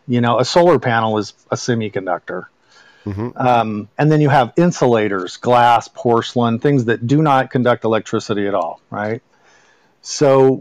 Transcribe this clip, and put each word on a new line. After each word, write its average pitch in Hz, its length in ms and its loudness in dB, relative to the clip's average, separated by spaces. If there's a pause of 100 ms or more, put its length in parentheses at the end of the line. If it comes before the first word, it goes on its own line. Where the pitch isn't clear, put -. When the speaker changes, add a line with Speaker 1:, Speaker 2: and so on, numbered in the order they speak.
Speaker 1:
You 120 140 0
know, 120 180 2
a 131 60 0
solar 170 340 2
panel 113 400 -2
is 101 160 -6 (160)
a 104 60 -2
semiconductor. 92 880 -6 (580)
Speaker 2:
Mm-hmm. 104 320 -8
Speaker 1:
Um, 110 520 -2 (100)
and 151 140 2
then 151 80 2
you 147 80 2
have 135 280 2
insulators, 110 800 0
glass, 120 500 2
porcelain, 117 720 -2
things 143 260 0
that 113 200 -2
do 143 160 2
not 135 280 2
conduct 120 340 0
electricity 107 600 -2
at 98 80 -2
all, 87 260 -6 (100)
right? 107 320 -8 (800)
So 135 580 4